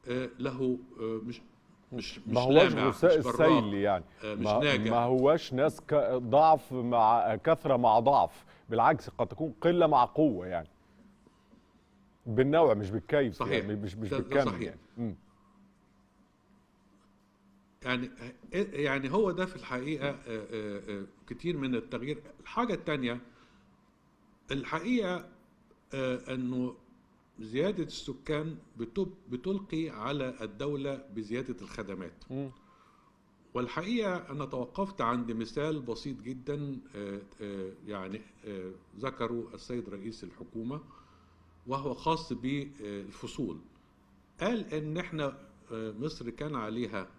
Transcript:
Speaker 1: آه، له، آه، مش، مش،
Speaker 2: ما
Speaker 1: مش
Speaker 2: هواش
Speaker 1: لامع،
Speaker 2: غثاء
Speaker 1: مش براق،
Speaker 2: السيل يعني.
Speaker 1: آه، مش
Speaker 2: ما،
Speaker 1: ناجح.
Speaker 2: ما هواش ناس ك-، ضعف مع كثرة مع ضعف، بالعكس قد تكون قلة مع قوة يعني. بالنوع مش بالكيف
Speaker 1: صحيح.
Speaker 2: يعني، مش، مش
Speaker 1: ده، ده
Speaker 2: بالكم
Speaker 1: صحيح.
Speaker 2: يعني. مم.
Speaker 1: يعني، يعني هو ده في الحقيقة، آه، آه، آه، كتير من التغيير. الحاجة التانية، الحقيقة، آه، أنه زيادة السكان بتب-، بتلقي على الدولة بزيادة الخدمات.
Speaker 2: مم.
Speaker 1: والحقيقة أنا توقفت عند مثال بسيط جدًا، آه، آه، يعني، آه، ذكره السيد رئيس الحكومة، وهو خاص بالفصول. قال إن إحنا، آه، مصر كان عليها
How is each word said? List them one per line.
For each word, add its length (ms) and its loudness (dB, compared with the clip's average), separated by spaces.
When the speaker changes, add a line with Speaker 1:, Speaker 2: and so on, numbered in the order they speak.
Speaker 1:
آه، 220 -2
له، 400 0
آه، 260 -2
مش، 160 -10
مش، 260 -8
Speaker 2:
ما 120 -18
Speaker 1:
مش 60 4
Speaker 2:
هواش 360 8
Speaker 1:
لامع، 140 2
Speaker 2:
غثاء 320 6
Speaker 1:
مش 60 2
براق، 160 2
Speaker 2:
السيل 320 6
يعني. 320 2
Speaker 1:
آه، 120 -4
مش 100 -2
Speaker 2:
ما، 140 4
Speaker 1:
ناجح. 320 2
Speaker 2:
ما 120 4
هواش 500 4
ناس 280 2
ك-، 340 2
ضعف 580 6
مع 600 4
كثرة 420 4
مع 220 8
ضعف، 460 4
بالعكس 400 4
قد 180 -2
تكون 340 -6
قلة 260 6
مع 180 6
قوة 420 2
يعني. 200 -4
بالنوع 480 6
مش 180 0
بالكيف 420 2
Speaker 1:
صحيح. 200 -2
Speaker 2:
يعني، 100 -2
مش، 200 -6
مش 140 -6
Speaker 1:
ده، 80 0
ده 60 -2
Speaker 2:
بالكم 220 2
Speaker 1:
صحيح. 160 -4
Speaker 2:
يعني. 180 -8
مم. 180 -4
Speaker 1:
يعني، 260 -2
يعني 580 0
هو 200 4
ده 140 -2
في 100 -12
الحقيقة، 540 -4
آه، 80 -6
آه، 640 -8
آه، 160 -8
كتير 300 -4
من 180 -2
التغيير. 460 -6
الحاجة 340 -2
التانية، 480 -2
الحقيقة، 760 -2
آه، 400 -4
أنه 420 -2
زيادة 440 -2
السكان 760 -6
بتب-، 520 -6
بتلقي 580 -4
على 520 -4
الدولة 640 -6
بزيادة 460 -6
الخدمات. 680 -10
Speaker 2:
مم. 220 -6
Speaker 1:
والحقيقة 600 -2
أنا 140 -6
توقفت 560 -6
عند 300 0
مثال 500 -2
بسيط 400 -8
جدًا، 580 -8
آه، 260 -8
آه، 300 -8
يعني، 340 -8
آه، 260 -10
ذكره 540 -4
السيد 360 -8
رئيس 340 -10
الحكومة، 580 -10
وهو 260 -2
خاص 400 0
بالفصول. 1200 -6
قال 320 -2
إن 240 -4
إحنا، 400 -4
آه، 280 -6
مصر 300 -6
كان 260 -8
عليها 520 -4